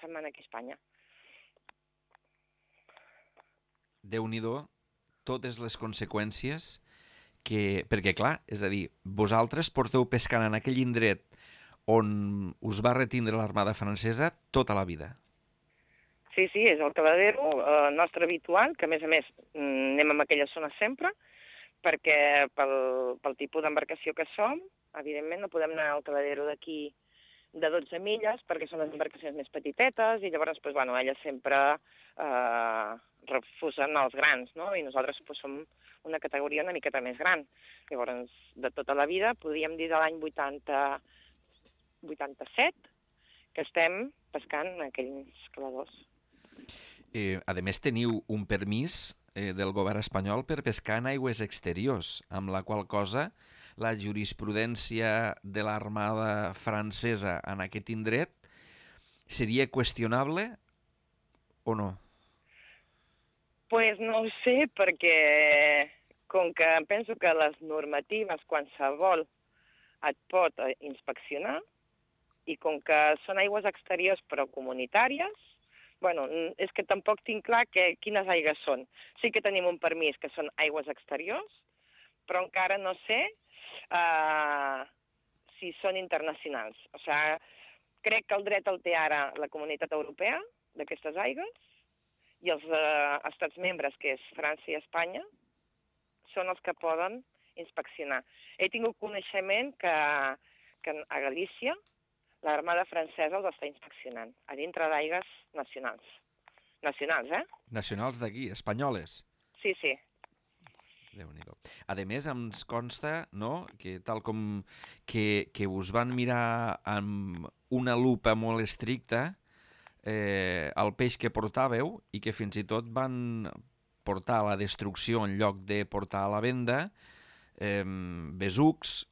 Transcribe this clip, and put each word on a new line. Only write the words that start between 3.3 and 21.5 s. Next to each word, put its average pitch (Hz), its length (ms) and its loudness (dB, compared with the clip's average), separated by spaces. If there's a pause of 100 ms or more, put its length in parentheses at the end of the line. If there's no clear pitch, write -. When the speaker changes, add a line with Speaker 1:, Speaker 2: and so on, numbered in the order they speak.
Speaker 2:
Déu-n'hi-do, 113 640 -2 (600)
totes 123 320 -4
les 117 200 -6
conseqüències 110 1000 -4 (720)
que... 101 420 0
Perquè, 98 280 2
clar, 135 220 2 (120)
és 104 120 -4
a 98 80 2
dir, 98 180 -2 (140)
vosaltres 113 680 2
porteu 127 400 4
pescant 117 340 2
en 107 120 2
aquell 131 240 0
indret 113 420 4 (640)
on 104 720 4
us 104 260 -2
va 123 120 6
retindre 117 420 2
l'armada 104 340 2
francesa 110 600 0 (180)
tota 123 260 4
la 98 80 2
vida. 78 280 -8 (1200)
Speaker 1:
Sí, 185 180 4
sí, 214 160 4
és 156 100 4
el 147 160 2
Caladero, 196 540 6 (100)
eh, 147 360 6
nostre 165 320 2
habitual, 185 500 2
que - 80 0
a 156 60 0
més 160 120 -2
a 160 80 -2
més, 156 140 4 (280)
mm, 135 440 0
anem 151 240 4
a 139 60 4
aquella 143 260 4
zona 156 240 -6
sempre, 269 340 -2 (720)